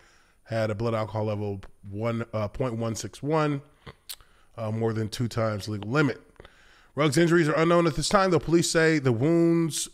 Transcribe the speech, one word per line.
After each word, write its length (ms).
had 260
a 60
blood 180
alcohol 320
level 360
one, 340
uh, 160
point 260
one 180
six 300
one, 400
uh, 120
more 240
than 160
two 180
times 400
legal 220
limit. 320
Ruggs' 220
injuries 300
are 80
unknown 320
at 80
this 140
time, 200
though 100
police 300
say 300
the 140
wounds 800